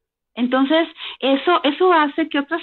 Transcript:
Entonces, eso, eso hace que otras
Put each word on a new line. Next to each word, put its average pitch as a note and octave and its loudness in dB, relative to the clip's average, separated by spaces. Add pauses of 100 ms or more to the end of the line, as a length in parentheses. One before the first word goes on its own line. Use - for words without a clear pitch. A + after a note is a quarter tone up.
(340)
Entonces, C4+ 0 (320)
eso, C4+ 0
eso F4+ 2
hace D#4 0
que C#4+ -4
otras D#4+ -6